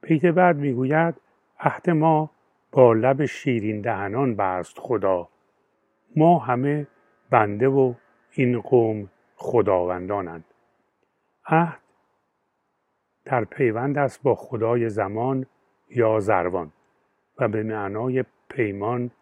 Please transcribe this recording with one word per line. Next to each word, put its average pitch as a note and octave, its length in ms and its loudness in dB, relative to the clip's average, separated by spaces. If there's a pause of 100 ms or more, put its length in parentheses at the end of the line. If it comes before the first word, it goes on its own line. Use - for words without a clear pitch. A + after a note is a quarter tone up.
بیت D#3+ 180 2
بعد F3 300 4
می‌گوید: C#3+ 580 0 (460)
"عهد - 300 -2
ما D#3 400 2 (420)
با B2+ 200 8
لب C3 320 0
شیرین A2 560 -4
دهنان G#2+ 560 -4
بست F#2 420 -4
خدا، F#2+ 500 -2 (880)
ما E3 220 6
همه C3+ 480 -2 (440)
بنده A2 380 2
و C3 260 2 (380)
این B2 280 0
قوم A2 480 2 (280)
خداوندانند." F2+ 1080 -2 (1040)
عهد E3 340 0 (1400)
در B2 200 -2
پیوند B2+ 540 -2
است C#3 240 -4
با B2 120 2
خدای A#2 540 -2
زمان A2 580 -4 (440)
یا A2 300 2
زروان F2+ 520 -2 (680)
و B2 100 0
به G#2+ 140 -2
معنای A2 640 -4 (240)
پیمان A2+ 640 -4 (120)